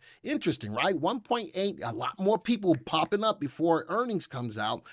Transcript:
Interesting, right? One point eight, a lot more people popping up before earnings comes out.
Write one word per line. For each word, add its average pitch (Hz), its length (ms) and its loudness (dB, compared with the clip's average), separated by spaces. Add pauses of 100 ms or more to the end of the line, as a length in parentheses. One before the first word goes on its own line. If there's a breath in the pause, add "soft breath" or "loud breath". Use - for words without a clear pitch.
(240 loud breath)
Interesting, 160 500 -2
right? 156 240 0
One 190 220 0
point 233 340 -2
eight, 190 300 -2
a 117 80 -4
lot 120 260 -6
more 196 220 4
people 208 360 2 (100)
popping 202 400 0
up 214 140 2
before 160 500 2
earnings 214 360 -2
comes 120 320 -6
out. 110 360 -2